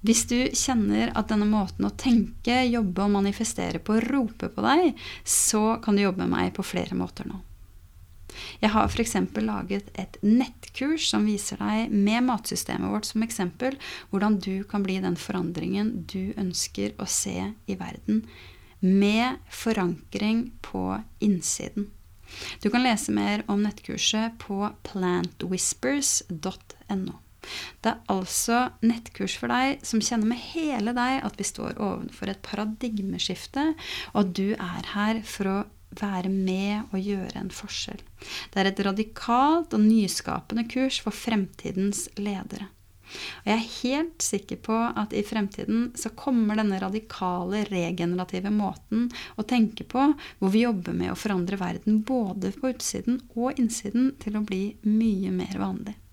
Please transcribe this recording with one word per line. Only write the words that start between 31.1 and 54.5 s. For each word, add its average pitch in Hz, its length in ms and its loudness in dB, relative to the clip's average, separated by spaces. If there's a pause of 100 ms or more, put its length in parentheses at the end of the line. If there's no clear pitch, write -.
at 202 160 -6
vi 196 80 -2
står - 320 -6
ovenfor - 480 -4
et 196 160 -8
paradigmeskifte, 214 1300 -2 (420)
og 208 80 2
at 190 160 2
du 196 160 2
er - 400 -6
her 214 320 0
for 196 240 -4
å 190 100 0 (400)
være 190 300 -2
med 196 640 0
og 190 80 0
gjøre 202 400 -4
en 185 140 -6
forskjell. - 480 -10 (500)
Det 196 80 2
er 190 80 4
et 196 160 -2
radikalt 240 880 2
og 214 80 4
nyskapende 220 880 2
kurs 262 320 0
for - 160 -4
fremtidens 196 1040 -2
ledere. 202 480 -6 (420)
Og - 400 -10
jeg 208 60 4
er 226 240 -2
helt 294 480 -2
sikker - 400 -4
på 220 100 2
at 226 400 -2
i 208 80 0
fremtiden 214 600 -2 (100)
så - 160 -6
kommer 220 480 2
denne 202 220 2
radikale, 190 880 -2
regenerative 180 840 0
måten 208 540 0 (340)
å 214 80 -2
tenke 226 400 2
på, 277 220 4 (320)
hvor 190 100 4
vi 226 140 6
jobber 180 320 0
med 180 160 0
å - 20 -8
forandre 190 400 0
verden 190 480 2
både 202 540 0
på 262 160 0
utsiden 240 480 -2 (100)
og 247 240 -2
innsiden, 233 640 2
til 208 160 -4
å 208 80 0
bli 196 400 -2